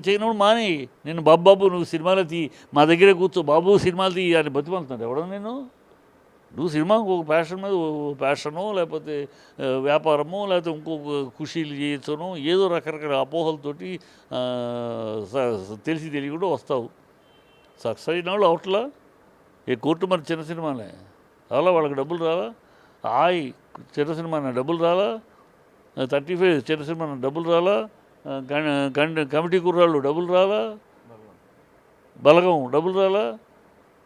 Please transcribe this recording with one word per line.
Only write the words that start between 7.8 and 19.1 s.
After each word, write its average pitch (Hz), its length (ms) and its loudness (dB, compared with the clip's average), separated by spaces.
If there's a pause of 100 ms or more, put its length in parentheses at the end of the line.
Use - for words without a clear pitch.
ప్యాషనో, 151 580 -4
లేకపోతే, 151 560 -6 (320)
ఆ, 131 180 -2
వ్యాపారమో, 151 680 0
లేకపోతే 175 240 0
ఇంకొక 147 580 -6 (100)
ఖుషీలు 151 360 -8
చేయొచ్చునో, 147 640 -6
ఏదో 180 320 2
రకరకాల 151 480 -4
అపోహలతోటి, 156 840 -4 (320)
ఆ, 120 1000 -6
స-, 110 420 -4
స-, 104 120 -16
తెలిసి 156 240 -4
తెలియకుండా 143 360 -6
వస్తావు. 131 440 -4 (960)
సక్సెస్ 113 240 -6
అయిన 170 220 -2
వాళ్ళు 202 160 4
అవట్లా? 190 440 0 (800)